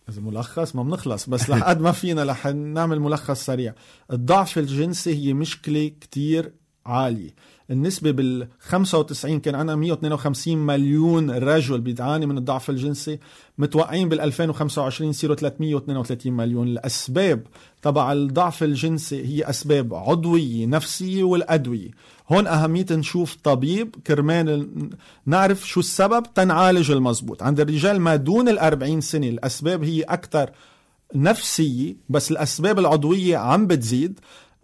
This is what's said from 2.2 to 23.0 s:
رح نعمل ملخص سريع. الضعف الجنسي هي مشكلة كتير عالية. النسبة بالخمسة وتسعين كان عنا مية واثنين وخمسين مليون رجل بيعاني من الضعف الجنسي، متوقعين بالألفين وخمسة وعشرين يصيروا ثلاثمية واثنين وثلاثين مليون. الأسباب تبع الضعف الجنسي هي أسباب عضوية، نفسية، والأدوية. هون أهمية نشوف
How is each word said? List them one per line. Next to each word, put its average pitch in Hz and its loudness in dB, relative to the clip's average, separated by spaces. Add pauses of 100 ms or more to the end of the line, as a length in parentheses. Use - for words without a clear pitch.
رح 139 -4
نعمل 151 -2
ملخص 147 -2
سريع. 123 -4 (400)
الضعف 170 2
الجنسي 156 0
هي 139 0
مشكلة 151 -2 (100)
كتير 156 -2 (320)
عالية. 120 -2 (360)
النسبة 156 0
بالخمسة 135 0
وتسعين 151 -2
كان 143 -2
عنا 156 -2
مية 160 0
واثنين 151 -2
وخمسين 151 -2
مليون 151 2
رجل 131 0
بيعاني 123 -2
من 143 -2
الضعف 131 -4
الجنسي، 143 -4 (380)
متوقعين 160 0
بالألفين 160 0
وخمسة 151 -2
وعشرين 135 -2
يصيروا 147 0
ثلاثمية 151 -2
واثنين 139 -4
وثلاثين 127 -4
مليون. 120 -2
الأسباب 127 -2 (340)
تبع 143 2
الضعف 147 0
الجنسي 147 -2
هي 147 -4
أسباب 135 0
عضوية، 139 0
نفسية، 185 0
والأدوية. 151 0 (420)
هون 196 4
أهمية 165 2
نشوف 160 -2